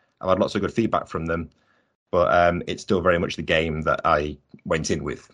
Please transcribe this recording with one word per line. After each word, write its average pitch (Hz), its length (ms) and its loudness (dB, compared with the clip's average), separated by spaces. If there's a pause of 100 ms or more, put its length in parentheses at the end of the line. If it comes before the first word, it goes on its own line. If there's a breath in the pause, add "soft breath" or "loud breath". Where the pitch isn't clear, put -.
(200)
I've 92 100 -2
had 92 80 4
lots - 160 -2
of 104 80 0
good 90 100 -2
feedback 110 360 0
from 82 180 -6
them, 82 240 -4 (600)
but, 87 240 2
um, 87 320 4
it's - 160 -6
still 92 200 0
very 87 160 4
much - 180 -4
the 85 60 -8
game 80 400 0
that 78 220 0
I 76 340 0 (260)
went 80 260 -4
in 78 140 -2
with, - 300 -10